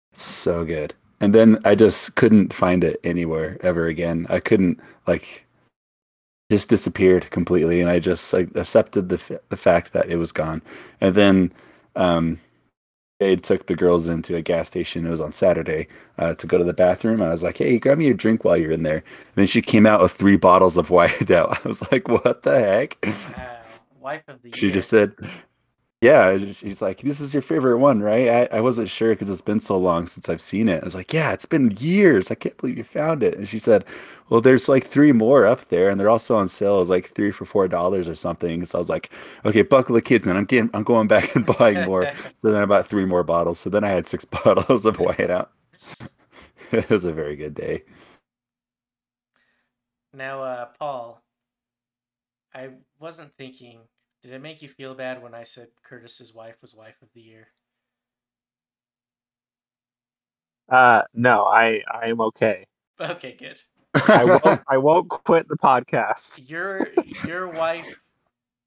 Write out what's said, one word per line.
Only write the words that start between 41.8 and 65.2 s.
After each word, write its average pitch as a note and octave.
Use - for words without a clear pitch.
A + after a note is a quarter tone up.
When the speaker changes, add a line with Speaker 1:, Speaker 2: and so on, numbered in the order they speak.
Speaker 1:
more." F#2+
Speaker 2:
<laughs> -
Speaker 1:
So A2
then G#2
I G2+
bought G2
three G2+
more F2+
bottles. E2+
So -
then G#2
I G2+
had F2
six -
<laughs> -
bottles G#2
of G#2+
Whiteout. F2+
<laughs> -
It A2+
was G2
a E2+
very D2+
good D2
day. D#2
Speaker 2:
Now, C3+
uh, B2+
Paul, B2
I C3+
wasn't D#3
thinking, B2+
did B2+
it C3
make D#3
you C#3+
feel C3+
bad B2+
when A#2
I A#2
said A#2+
Curtis's A#2
wife A2+
was A#2
wife A2
of A#2
the A#2+
year? A2
Speaker 3:
Uh, B2
no, A#2
I, A2
I A#2
am A#2
okay. A2
Speaker 2:
Okay, D3+
good. C#3+
Speaker 3:
I D3
won't, E3
Speaker 1:
<laughs> -
Speaker 3:
I C3+
won't E3
quit -